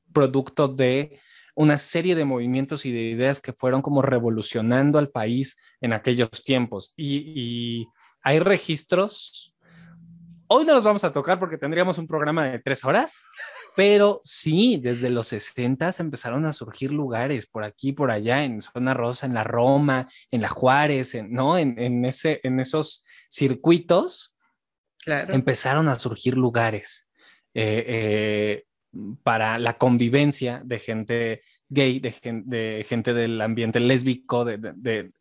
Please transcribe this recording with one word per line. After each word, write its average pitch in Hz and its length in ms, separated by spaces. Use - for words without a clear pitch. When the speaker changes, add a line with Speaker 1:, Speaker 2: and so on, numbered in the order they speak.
Speaker 1:
producto 135 560
de 135 500
una 151 220
serie 175 360
de 156 120
movimientos 135 580
y 127 80
de 117 80
ideas 117 400
que - 140
fueron 131 260
como 139 220
revolucionando 120 960
al 147 100
país 123 480
en 117 140
aquellos 120 500
tiempos. 120 520
Y, 147 380
y 120 540
hay 147 180
registros, - 1160
hoy 294 180
no 311 80
los 233 100
vamos 208 180
a 165 100
tocar 170 260
porque 165 180
tendríamos 160 400
un 165 100
programa 156 380
de 127 140
tres 135 260
horas, 202 380
pero 202 480
sí, 190 600
desde 120 260
los 120 200
sesentas 127 680
empezaron 143 460
a 151 80
surgir 135 400
lugares 131 540
por 107 180
aquí, 131 280
por 139 180
allá, 117 340
en 113 160
Zona 127 320
Rosa, 123 320
en 127 80
la 110 120
Roma, 131 640
en 120 120
la - 80
Juárez, 135 640
en, 110 180
¿no? 135 240
En, 135 220
en 123 260
ese, 143 380
en 131 180
esos 151 420
circuitos 170 1040
Speaker 2:
Claro. 151 340
Speaker 1:
empezaron 135 560
a 135 60
surgir 123 420
lugares, 117 720
eh, 110 320
eh, 107 760
para 113 360
la 117 180
convivencia 123 880
de 127 140
gente 113 640
gay, 135 320
de 123 120
gen-, 113 340
de 110 420
gente 120 240
del 117 280
ambiente 113 380
lésbico, 123 680
de, 113 120
de, 107 180
de 104 460